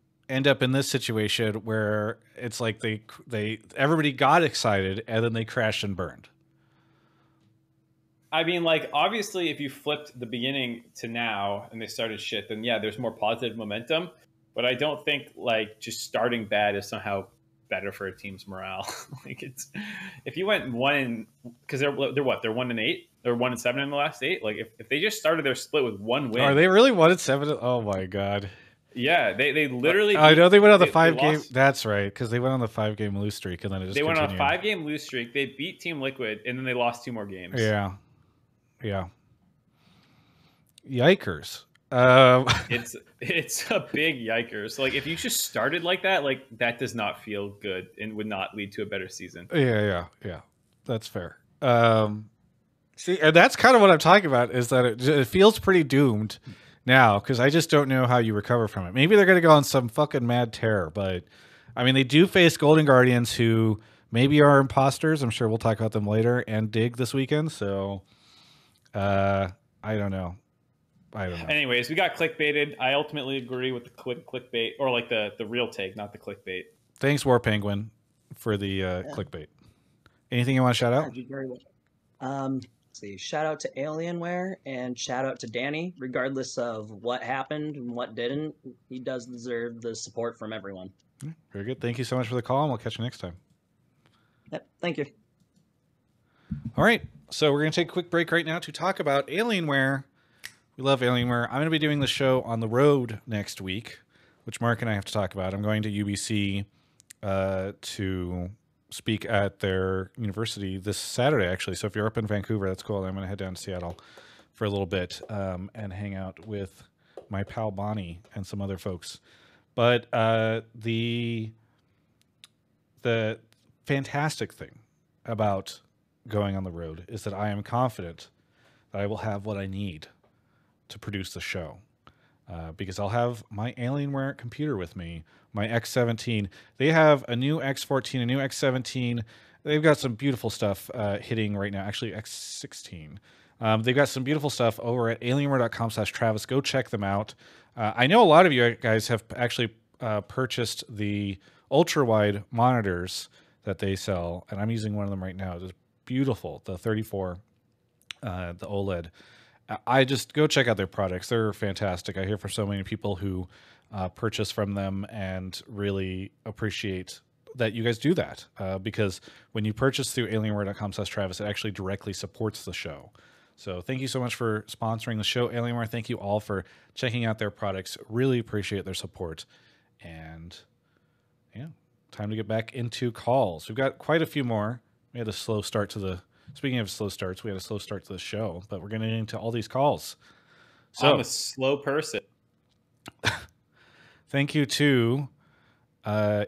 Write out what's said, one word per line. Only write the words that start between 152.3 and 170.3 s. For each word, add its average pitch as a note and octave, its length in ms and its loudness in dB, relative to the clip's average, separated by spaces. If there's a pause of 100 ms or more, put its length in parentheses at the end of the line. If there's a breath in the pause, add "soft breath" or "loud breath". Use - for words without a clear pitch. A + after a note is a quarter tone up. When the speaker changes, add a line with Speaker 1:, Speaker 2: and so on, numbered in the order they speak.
Speaker 1:
monitors A2 760 0 (360 soft breath)
that G2 160 -6
they G2 160 -2
sell, F2 540 -6
and G2 120 -8
I'm G#2+ 80 -2
using A2 260 -4
one G#2 100 -4
of G2+ 40 -6
them F#2+ 140 -8
right F#2 120 -10
now. F#2 220 -8
It's F#2 160 -14 (320)
beautiful, B2+ 600 -4
the F#2 120 -10
thirty-four, G2+ 600 -4 (840)
uh, F2+ 320 -8
the - 140 -14
oled. G2 420 -4 (600 soft breath)
I, A2+ 80 -8 (100)
I C3+ 160 6
just, B2+ 300 -4
go D3+ 140 4
check C3 200 2
out A2 100 2
their F#2+ 100 -2
products. F#2 420 -4
They're A2+ 240 0
fantastic. G2 640 -4
I F#2+ 80 -2
hear G#2 120 -2
from G2 140 -10
so G#2+ 140 -4
many G2 180 -4
people G2+ 320 -6
who, F#2 320 -6 (460 soft breath)
uh, F#2 160 -6
purchase G#2+ 420 -6
from G2+ 220 -4
them G2 360 -6
and F#2 580 -10
really G2 640 -6 (140)
appreciate G2 760 -8 (340)
that A2+ 180 0
you A2+ 100 -4
guys A#2 140 0
do D3 180 2
that, - 300 -6 (140)
uh, F#2+ 180 -6
because G2 440 -4 (320 loud breath)
when G#2+ 100 -4
you G#2+ 100 -2
purchase C3+ 380 0
through A2+ 180 -4
alienware G#2+ 360 -2